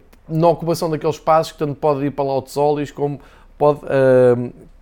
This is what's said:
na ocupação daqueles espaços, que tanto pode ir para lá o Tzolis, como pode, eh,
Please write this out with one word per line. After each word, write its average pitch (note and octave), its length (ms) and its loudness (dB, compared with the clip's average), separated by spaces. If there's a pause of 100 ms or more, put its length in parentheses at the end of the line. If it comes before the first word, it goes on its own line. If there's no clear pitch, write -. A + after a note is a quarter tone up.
(280)
na D#3+ 200 2
ocupação E3 420 -2
daqueles D3+ 260 -4
espaços, D#3+ 360 0
que - 60 -20
tanto D3 160 -4
pode C#3+ 300 -2
ir C#3+ 60 -2
para C#3 140 -4
lá C3+ 120 -2
o B2+ 60 -2
Tzolis, D3 480 -2
como C#3+ 300 -6 (360)
pode, D3 280 2
eh, B2+ 680 4 (320)